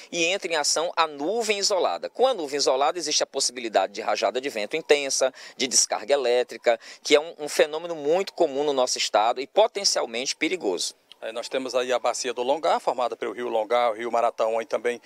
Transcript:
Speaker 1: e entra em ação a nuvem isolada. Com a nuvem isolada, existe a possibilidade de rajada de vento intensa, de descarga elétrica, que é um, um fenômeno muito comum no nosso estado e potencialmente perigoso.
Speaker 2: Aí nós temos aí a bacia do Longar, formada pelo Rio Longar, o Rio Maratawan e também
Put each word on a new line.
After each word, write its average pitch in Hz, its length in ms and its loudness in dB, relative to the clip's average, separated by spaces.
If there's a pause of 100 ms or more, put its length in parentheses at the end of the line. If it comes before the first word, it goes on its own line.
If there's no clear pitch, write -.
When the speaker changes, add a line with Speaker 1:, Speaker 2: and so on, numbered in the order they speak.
(100)
Speaker 1:
e 170 140 0
entra 185 260 -2
em 165 60 0
ação 156 400 0
a 160 100 4
nuvem 202 520 -2
isolada. 131 520 0
Com 240 160 2
a 262 80 2
nuvem 147 220 -6
isolada, 143 420 2
existe 151 240 -2
a 147 40 -4
possibilidade 113 680 -2
de 104 80 -10
rajada 107 400 -2
de 139 80 -4
vento 110 280 -6
intensa, 139 560 2 (240)
de 127 120 -2
descarga 104 460 0
elétrica, 120 640 2 (200)
que - 140 2
é 147 60 8
um, 165 180 -8
um 147 100 -6
fenômeno 165 460 0
muito 160 380 0
comum 147 320 0
no 147 80 0
nosso 127 260 0
estado 113 420 2
e 135 60 -8
potencialmente 160 880 0
perigoso. 113 600 -2 (240)
Speaker 2:
Aí 113 120 -8
nós 117 160 -8
temos 131 260 -4
aí 127 160 0
a 120 80 2
bacia 120 360 -2
do 123 80 -2
Longar, 160 360 0
formada 123 380 -2
pelo 117 160 -4
Rio 120 160 -6
Longar, 113 440 2
o - 20 -2
Rio 117 180 -6
Maratawan 113 480 2
e 117 60 -6
também 120 400 -2